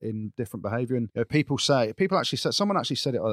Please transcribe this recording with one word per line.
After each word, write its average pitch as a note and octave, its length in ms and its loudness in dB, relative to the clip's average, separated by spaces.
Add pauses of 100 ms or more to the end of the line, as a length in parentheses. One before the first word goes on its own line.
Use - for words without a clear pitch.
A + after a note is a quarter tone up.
in A2 340 -6
different A2+ 280 -6
behaviour. A#2+ 340 -2
And, A2+ 180 0
you A#2 60 0
know, A2+ 40 2
people C#3+ 320 2
say, A#2+ 380 2
people F#3+ 220 0
actually C3 220 -2
said, C#3+ 140 0
someone G3+ 240 2
actually B2+ 200 -2
said C3 180 -2
it G#2+ 60 0 (120)